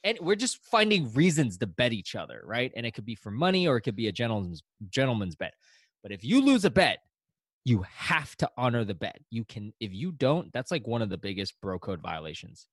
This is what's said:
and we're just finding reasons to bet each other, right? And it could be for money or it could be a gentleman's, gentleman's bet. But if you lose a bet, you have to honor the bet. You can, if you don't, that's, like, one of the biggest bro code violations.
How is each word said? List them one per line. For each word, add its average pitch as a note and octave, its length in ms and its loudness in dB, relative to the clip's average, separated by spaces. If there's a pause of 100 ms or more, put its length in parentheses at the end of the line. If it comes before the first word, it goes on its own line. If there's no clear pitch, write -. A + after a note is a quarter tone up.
and G#3 180 0
we're F#3 140 2
just A#3 280 -4
finding G#3+ 500 4
reasons C#3+ 440 4
to A2 100 -2
bet A#2+ 240 2
each G2+ 240 -6
other, B1 300 -10
right? A#2+ 300 -2
And A#2+ 100 -6
it A2+ 80 -4
could G#2 120 -10
be A2+ 100 -8
for G#2 160 -14
money F3+ 360 2
or C3 100 4
it A2 40 2
could A2 140 -2
be A2 120 0
a G2+ 40 0
gentleman's, G2+ 500 -2 (280)
gentleman's A2 460 0
bet. - 200 -8 (480)
But G#2 80 -12
if F#2+ 120 -12
you G3+ 180 4
lose C4+ 240 4
a F3+ 40 6
bet, C#3+ 300 4 (640)
you A#2 160 4
have - 560 -4
to - 200 0
honor A#2+ 280 2
the G2+ 80 -6
bet. - 260 -8 (120)
You A#2 120 -4
can, G#2+ 360 -12
if G#2+ 120 -8
you C3+ 200 -6
don't, D3 420 0
that's, B2+ 160 -6
like, C3 160 -2
one A#2 160 -2
of G#2+ 80 -2
the F#2 80 -4
biggest G2 420 -8
bro F#2 200 -6
code F#2 220 -6
violations. D#2+ 720 -10